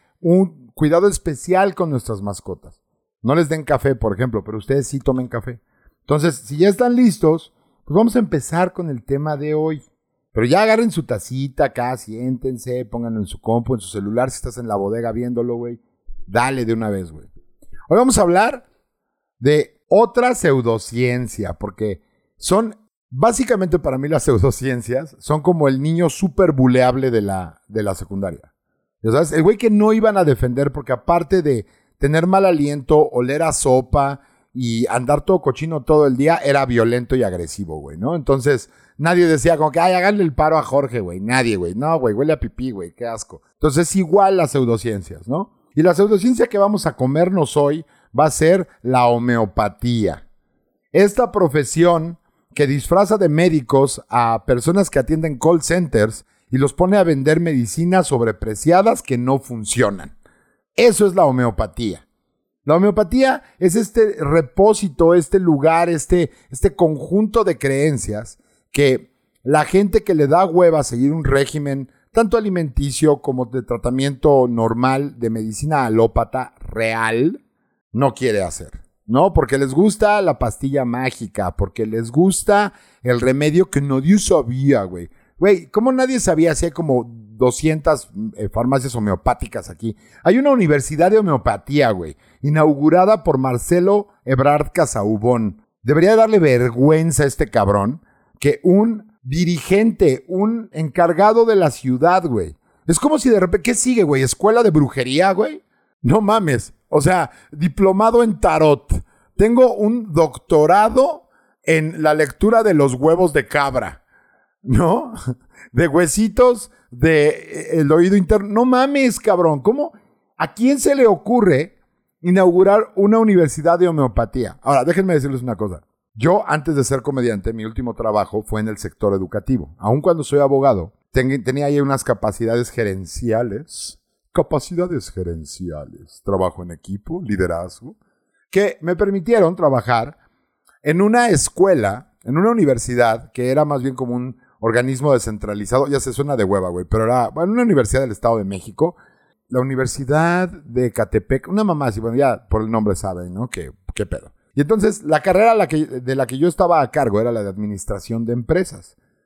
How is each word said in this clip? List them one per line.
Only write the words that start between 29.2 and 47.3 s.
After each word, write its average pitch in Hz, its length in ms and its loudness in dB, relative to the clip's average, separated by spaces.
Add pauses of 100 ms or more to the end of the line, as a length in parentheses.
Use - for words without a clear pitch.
el 156 100 2
güey 208 140 4
que 226 140 0
no 214 220 4
iban 214 240 2
a 185 80 2
defender 135 480 0
porque 139 200 -8
aparte 170 500 -2
de 131 240 -2 (320)
tener 160 280 0
mal 190 180 4
aliento, 151 640 2
oler 131 320 -2
a 160 100 0
sopa 139 680 0 (320)
y 117 360 -2
andar 127 360 -2
todo 185 160 2
cochino 156 440 -6
todo 151 220 4
el 131 100 0
día, 151 200 2
era 139 300 0
violento 120 500 0
y 123 60 0
agresivo, 87 580 -6
güey, 71 160 -16
¿no? 123 180 -4
Entonces, 135 540 -2 (300)
nadie 175 280 2
decía 156 300 2
como 156 140 0
que, 165 100 -2
"Ay, 185 140 2
háganle 196 280 0
el 156 120 -2
paro 156 240 2
a 143 40 0
Jorge, 127 380 -2
güey". 92 200 -8
Nadie, 117 360 0
güey. 90 180 -4
"No, 156 240 -2
güey, 117 160 0
huele 147 180 0
a 147 80 -4
pipí, 127 320 -8
güey, 87 220 -12
qué 117 120 -12
asco". 113 360 -12 (120)
Entonces, 151 340 0
es - 80 -6
igual 190 400 2
las 165 140 0
pseudociencias, 107 760 -4
¿no? 156 240 -6 (220)
Y 151 80 2
la 175 120 4
pseudociencia 214 540 2
que 202 100 -4
vamos 202 280 0
a 156 100 -4
comernos 160 600 0